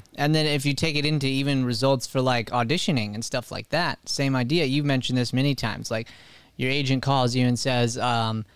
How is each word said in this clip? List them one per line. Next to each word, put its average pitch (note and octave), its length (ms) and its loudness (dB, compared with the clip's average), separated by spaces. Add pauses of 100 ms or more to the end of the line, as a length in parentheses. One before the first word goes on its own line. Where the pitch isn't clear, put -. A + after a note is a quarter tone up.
(160)
And D3 200 2
then D#3 100 2
if D3 220 0
you C#3+ 80 2
take D3+ 200 0
it D3 100 0
into D3+ 220 0
even C3+ 380 0
results B2 400 2
for, - 160 -2
like, B2 300 0
auditioning A#2+ 640 0
and A#2 100 -6
stuff - 260 -6
like - 180 -10
that, D#3+ 380 -4
same C#3 280 0
idea. C3+ 300 2
You've C#3+ 200 0
mentioned C3 320 0
this B2 160 0
many C3 220 2
times. A2+ 340 -6
Like, A2+ 180 -4 (480)
your B2+ 140 -2
agent C3+ 320 0
calls B2+ 340 2
you B2+ 120 4
and B2 100 2
says, B2 400 0
um, A2+ 480 0 (100)